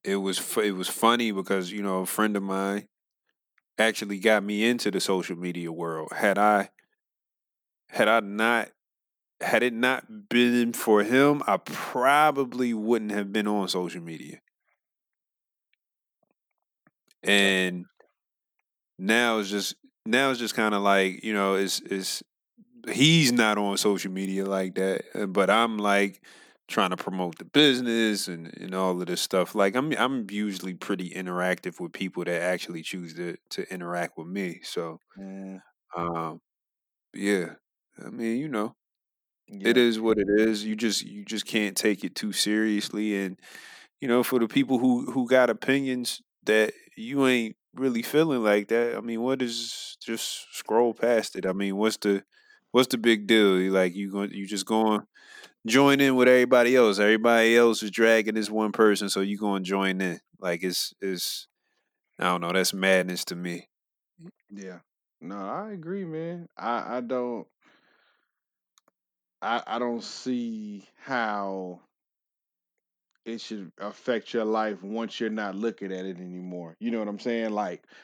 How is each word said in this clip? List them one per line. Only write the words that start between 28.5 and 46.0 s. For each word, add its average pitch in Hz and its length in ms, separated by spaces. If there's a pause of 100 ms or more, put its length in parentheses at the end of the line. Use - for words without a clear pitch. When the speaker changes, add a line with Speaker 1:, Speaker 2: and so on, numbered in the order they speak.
Speaker 1:
and 92 180
all 92 260
of 87 60
this 87 140
stuff. 92 340
Like, 101 200
I'm, 147 180
I'm 120 380
usually 98 440
pretty 90 360
interactive 90 680
with 87 140
people 95 320
that 85 160
actually 87 420
choose 87 320
to, 85 220 (140)
to 92 220
interact 87 440
with 80 100
me. 92 360
So, 85 360 (180)
Speaker 2:
Mm. 95 440 (340)
Speaker 1:
um, 85 460 (720)
yeah. 95 420 (480)
I - 60
mean, 113 300
you 156 100
know, 113 260 (880)
it 120 140
Speaker 2:
Yeah. - 0
Speaker 1:
is 117 220
what 110 200
it 98 100
is. 107 360
You 107 100
just, 107 300
you 101 200
just 107 220
can't 104 300
take 104 260
it 92 120
too 104 180
seriously. 107 920
And, 92 140 (640)
you 139 60
know, 120 160
for 127 160
the 113 80
people 131 320
who, 123 320
who 127 160
got 127 220
opinions 127 720 (240)